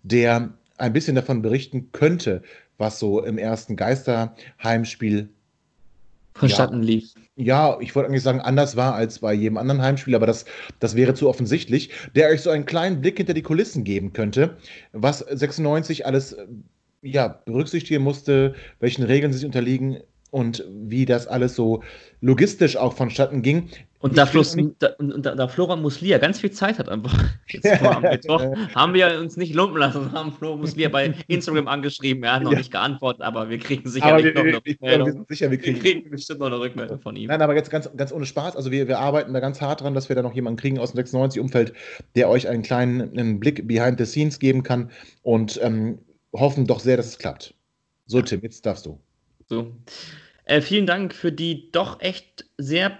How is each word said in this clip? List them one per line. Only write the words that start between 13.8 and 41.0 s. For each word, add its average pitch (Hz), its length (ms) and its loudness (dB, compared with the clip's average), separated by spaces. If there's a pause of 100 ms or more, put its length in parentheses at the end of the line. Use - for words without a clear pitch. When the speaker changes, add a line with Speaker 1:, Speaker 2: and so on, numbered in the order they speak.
Speaker 1:
geben 98 280 -2
könnte, 123 440 0 (360)
was 127 260 0
sechsundneunzig 147 880 -2
alles, 135 280 -2
äh, 101 140 -16 (560)
ja, 131 260 0 (160)
berücksichtigen 143 580 -2
musste, 135 520 2 (260)
welchen 123 240 0
Regeln 139 280 4
sie 127 60 -4
sich 143 80 -8
unterliegen 131 520 -2 (320)
und 117 380 -2
wie 107 380 -2
das 120 220 2
alles 123 260 0
so 113 280 0 (380)
logistisch 135 560 4
auch 123 180 0
vonstatten 131 480 0
ging. 160 260 2 (320)
Speaker 2:
Und 135 100 0
Speaker 1:
Ich - 60 2
Speaker 2:
da 143 100 8
Speaker 1:
will 127 40 -2
Speaker 2:
Flos-, 151 240 4
Speaker 1:
nicht 151 240 2
Speaker 2:
da, 143 200 2
und, 143 140 -4
und 139 140 -6
da, - 80 -2
da 127 140 -2
Florian 170 340 -2
Muslia 151 360 2
ganz 156 200 2
viel 196 140 -2
Zeit 208 260 -2
hat - 100 -6
einfach 110 300 0 (180)
<laughs> - 120 -20
jetzt - 180 -4 (120)
vor - 180 6
am 120 60 -2
Speaker 1:
<laughs> 170 80 4
Speaker 2:
Mittwoch, 147 340 2 (280)
haben 165 220 4
wir 175 240 4
uns 160 180 -8
nicht 165 180 -4
lumpen 175 240 2
lassen, 139 340 0
haben 156 200 -6
Flo 151 240 -8
Muslia 151 320 -2
bei 139 260 0 (120)
Instagram 165 400 -2
angeschrieben, 139 560 -4
er 120 120 2
hat 135 100 0
noch 135 80 2
Speaker 1:
Ja. 139 60 4
Speaker 2:
nicht 127 120 -6
geantwortet, 127 520 -4
aber 113 260 -6
wir 117 100 -6
kriegen 131 240 -6
Speaker 1:
Aber 127 80 -8
Speaker 2:
sicherlich 151 360 6
Speaker 1:
wir, 156 80 2
Speaker 2:
noch 151 100 2
Speaker 1:
wir, 160 60 4
Speaker 2:
eine 151 120 -2
Speaker 1:
ich, 151 120 -6
Speaker 2:
Rückmeldung. 131 320 2
Speaker 1:
wir 151 80 0
sind 110 140 -14
sicher, 147 220 -2
wir 131 80 0
Speaker 2:
Wir - 0 -
Speaker 1:
kriegen 123 220 -2
Speaker 2:
kriegen 170 300 0
bestimmt 143 300 -10
noch 135 60 -2
eine 123 140 -4
Rückmeldung 117 400 -8
von 107 160 -12
ihm. 110 100 -10
Speaker 1:
Nein, 156 160 0
aber 147 140 4
jetzt 147 140 0
ganz, 156 260 -4
ganz 139 160 -4
ohne 143 140 -6
Spaß, 156 280 -8
also 131 160 -6
wir, 135 160 0
wir 123 140 0
arbeiten 139 320 0
da 127 80 -2
ganz 135 200 -4
hart 143 200 -4
dran, 139 140 -4
dass 135 140 -4
wir 135 60 0
da 123 80 0
noch 123 120 -6
jemanden 117 260 -4
kriegen 135 180 -2
aus 123 140 -4
dem - 40 -6
sechsundneunzig 131 440 0